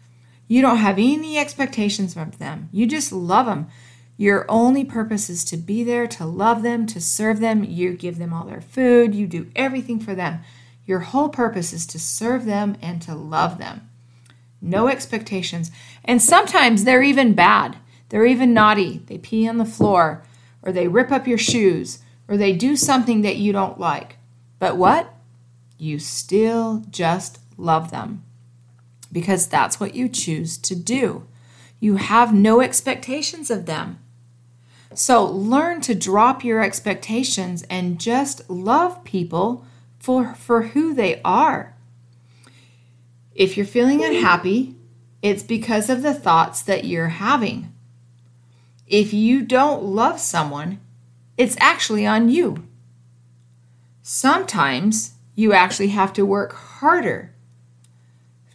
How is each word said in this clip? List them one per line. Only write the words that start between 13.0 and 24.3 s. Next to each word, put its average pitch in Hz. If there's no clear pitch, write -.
to 160
love 156
them. -
No 190
expectations. 190
And 240
sometimes 294
they're 254
even 269
bad. 185
They're 214
even 247
naughty. 214
They 185
pee 220
on 226
the 226
floor, 185
or 185
they 175
rip 240
up 262
your 240
shoes, 202
or 208
they 202
do 254
something 247
that 208
you 202
don't 196
like. 156